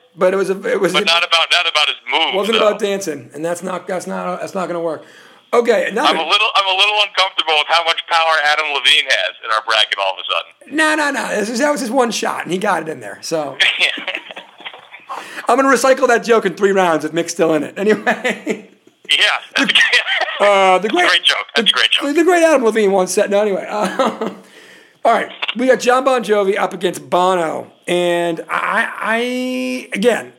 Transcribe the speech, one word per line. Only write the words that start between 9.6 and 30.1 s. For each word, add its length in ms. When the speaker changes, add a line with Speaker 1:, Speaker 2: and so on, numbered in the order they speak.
Speaker 2:
bracket 340
all 160
of 40
a 40
sudden. 440
Speaker 1:
No, 200
no, 160
no. 160
This 200
is, 120
that 100
was 100
his 120
one 180
shot, 320
and 100
he 60
got 240
it 60
in 100
there. 240
So 400
Speaker 2:
<laughs> 1900
Speaker 1:
I'm 80
gonna 120
recycle 400
that 160
joke 220
in 80
three 180
rounds 320
with 80
Mick 180
still 240
in 100
it. 140
Anyway. 880
Speaker 2:
Yeah. 600
<laughs> 40
Speaker 1:
Uh, 380
the 100
great, 180
Speaker 2:
Great 160
joke. 320
That's 140
a 60
great 160
joke. 160
Speaker 1:
the, 80
the 100
great 180
Adam 220
Levine 280
once 200
said. 180
No, 120
anyway. 260
Uh, 640
<laughs> 340
all 80
right, 180
we 120
got 140
John 220
Bon 220
Jovi 320
up 160
against 380
Bono, 600
and 600
I, 500
I 960
again 440